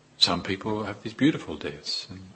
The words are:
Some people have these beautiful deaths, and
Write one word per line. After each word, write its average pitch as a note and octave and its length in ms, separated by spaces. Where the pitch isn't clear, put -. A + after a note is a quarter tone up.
Some F2+ 240
people G#2+ 420
have G2+ 200
these A2+ 100
beautiful C3 420
deaths, - 540
and F#2 260